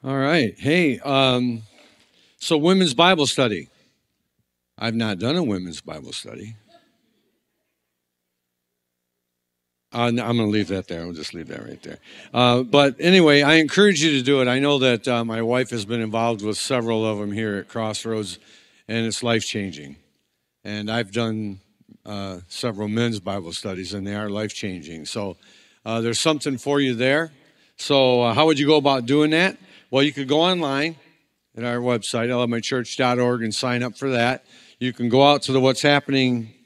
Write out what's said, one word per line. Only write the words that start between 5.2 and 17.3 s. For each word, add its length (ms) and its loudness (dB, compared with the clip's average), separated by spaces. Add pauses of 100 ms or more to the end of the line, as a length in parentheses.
a 80 0
women's 380 -4
Bible 320 -14
study. 420 -14 (3250)
Uh, 200 0
no, 120 0
I'm 140 0
gonna 100 2
leave 220 0
that 180 -4
there. 160 -8
We'll 120 -10
just 180 -12
leave 160 -12
that 160 -12
right 180 -16
there. 140 -14 (360)
Uh, 300 2
but 360 4
anyway, 420 6
I 140 6
encourage 460 4
you 100 2
to 100 0
do 200 2
it. 60 2
I 120 0
know 200 2
that, 260 2
uh, 200 0
my 160 -4
wife 300 0
has 120 -6
been 160 -6
involved 460 -2
with 120 -4
several 480 -2
of 120 -2
them 160 -6